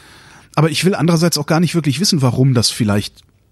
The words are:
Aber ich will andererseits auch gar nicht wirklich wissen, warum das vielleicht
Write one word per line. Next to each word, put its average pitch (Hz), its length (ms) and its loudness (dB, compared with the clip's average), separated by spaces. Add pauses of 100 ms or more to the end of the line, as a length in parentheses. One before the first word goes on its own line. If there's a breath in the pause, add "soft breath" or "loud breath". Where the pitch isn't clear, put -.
(560 loud breath)
Aber 156 160 2
ich - 140 -4
will 196 100 0
andererseits 165 420 0
auch 143 80 -8
gar 160 140 0
nicht 175 160 0
wirklich 147 240 -2
wissen, 175 240 0
warum 127 320 2
das 113 160 0
vielleicht 104 500 -2 (300)